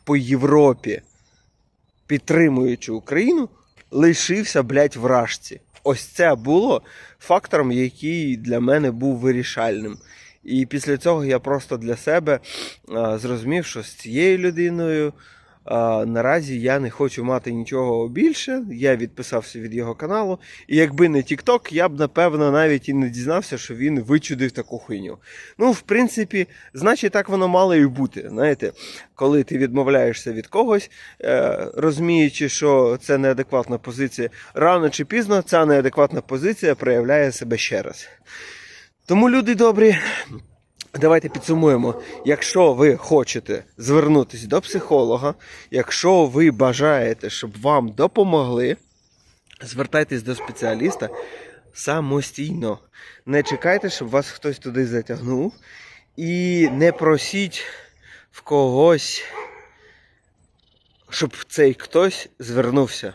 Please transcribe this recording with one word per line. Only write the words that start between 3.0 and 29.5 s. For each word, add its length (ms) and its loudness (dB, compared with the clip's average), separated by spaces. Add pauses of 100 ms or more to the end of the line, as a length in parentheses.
лишився, 720 2
блядь, 320 0
в 100 -4
Рашці. 540 -2 (240)
Ось 200 0
це 320 2
було 460 0 (380)
фактором, 520 0
який 640 -4
для 220 -4
мене 320 2
був 260 -2
вирішальним. 800 -2 (460)
І 220 -2
після 320 -4
цього 280 0
я 140 0
просто 380 -4
для 180 -4
себе, 440 0 (480)
а, 300 -2
зрозумів, 480 -4
що 180 -12
з 100 -18
цією 440 0
людиною, 760 -2 (520)
а, 400 0
наразі 540 -2
я 200 0
не 100 -6
хочу 340 -4
мати 280 -4
нічого 560 -4
більше. 640 -2
Я 240 0
відписався 640 -8
від 140 -12
його 220 -6
каналу. 440 -4 (280)
І 80 0
якби 340 4
не 80 2
TikTok, 560 -2
я 160 2
б, 100 -8
напевно, 520 2
навіть 380 2
і 40 -2
не 160 0
дізнався, 480 -4
що 180 -12
він 240 -2
вичудив 520 -2
таку 280 -10
хуйню. 380 -10 (400)
Ну, 140 4
в 100 -2
принципі, 680 -2 (260)
значить, 380 0
так 180 -2
воно 180 0
мало 280 4
і 100 6
бути, 440 -4
знаєте. 420 0 (440)
Коли 280 2
ти 140 -6